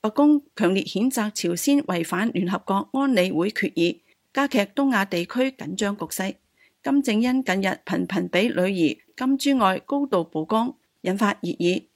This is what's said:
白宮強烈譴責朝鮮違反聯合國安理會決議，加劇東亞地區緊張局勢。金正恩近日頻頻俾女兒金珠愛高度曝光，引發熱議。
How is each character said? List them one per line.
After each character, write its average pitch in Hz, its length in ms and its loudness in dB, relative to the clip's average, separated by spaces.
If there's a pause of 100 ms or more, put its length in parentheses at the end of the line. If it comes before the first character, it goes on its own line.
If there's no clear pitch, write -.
白 220 100 -2
宮 294 300 6 (140)
強 - 180 2
烈 190 120 0
譴 233 260 -2
責 214 220 -2
朝 - 160 -4
鮮 277 340 2
違 175 220 -2
反 196 280 -2
聯 180 160 0
合 196 160 -2
國 196 280 -2
安 269 200 0
理 185 200 2
會 170 180 0
決 - 220 -4
議， 170 260 0 (340)
加 277 140 0
劇 262 140 0
東 269 340 0
亞 196 100 2
地 175 200 -2
區 254 260 -2
緊 180 240 -10
張 202 220 -4
局 180 80 -8
勢。 190 320 -6 (440)
金 277 220 2
正 220 200 0
恩 254 200 0
近 185 180 0
日 190 60 0 (180)
頻 180 220 -2
頻 180 240 -4
俾 180 120 2 (120)
女 185 180 0
兒 165 260 0 (180)
金 269 420 0
珠 226 60 2
愛 190 160 2
高 285 260 -4
度 190 160 0
曝 160 220 -6
光， 220 320 -2 (240)
引 190 180 -4
發 208 140 2 (100)
熱 175 120 -4
議。 180 420 -2